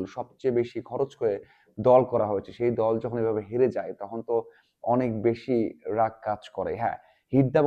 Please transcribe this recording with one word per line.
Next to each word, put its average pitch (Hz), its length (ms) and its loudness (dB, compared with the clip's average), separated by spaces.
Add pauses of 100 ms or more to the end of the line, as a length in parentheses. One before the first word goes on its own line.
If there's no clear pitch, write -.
(160)
সবচেয়ে 127 440 -4
বেশি 120 220 -4
খরচ 127 340 -6
করে 107 200 0 (420)
দল 123 240 6 (100)
করা 110 160 2
হয়েছে, 101 260 -4
সেই 120 180 0 (100)
দল 113 180 2
যখন 120 200 -6
এভাবে 110 300 0
হেরে 120 200 2
যায় 95 300 -6
তখন 104 280 -10
তো 117 80 0 (480)
অনেক 123 280 2 (100)
বেশি 120 360 0 (400)
রাগ 113 160 0 (100)
কাজ 107 260 -4
করে। 87 260 -4
হ্যাঁ, 107 220 -4 (360)
হিট 135 180 6
দ্য 151 160 4